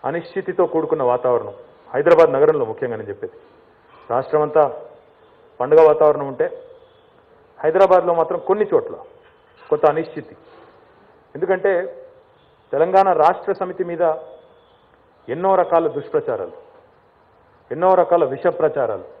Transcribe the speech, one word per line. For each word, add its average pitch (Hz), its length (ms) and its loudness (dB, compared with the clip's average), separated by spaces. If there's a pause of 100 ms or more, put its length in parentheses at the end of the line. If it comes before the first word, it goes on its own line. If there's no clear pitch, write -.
అనిశ్చితితో 175 560 -4 (100)
కూడుకున్న 156 360 -2
వాతావరణం 120 460 -2 (380)
హైదరాబాద్ 156 400 4
నగరంలో 143 360 2
ముఖ్యంగా 113 300 -8
నేను 101 100 -12
చెప్పేది. - 280 -12 (720)
రాష్ట్రమంతా 151 500 0 (1000)
పండుగ 143 280 4
వాతావరణం 151 440 2
ఉంటే 151 160 -4 (1160)
హైదరాబాద్లో 175 560 2
మాత్రం 165 200 -2 (100)
కొన్ని 202 220 0
చోట్ల - 240 -2 (760)
కొంత 147 140 0 (100)
అనిశ్చితి. 160 420 -10 (1000)
ఎందుకంటే 185 380 -2 (1000)
తెలంగాణ 185 340 2 (160)
రాష్ట్ర 185 380 0
సమితి 180 280 -6
మీద 170 140 -4 (1300)
ఎన్నో 190 160 -2 (100)
రకాల 165 360 0
దుష్ప్రచారాలు, 120 580 -6 (1200)
ఎన్నో 180 160 2 (100)
రకాల 170 220 2 (100)
విష - 120 -10 (160)
ప్రచారాలు 131 440 -2 (160)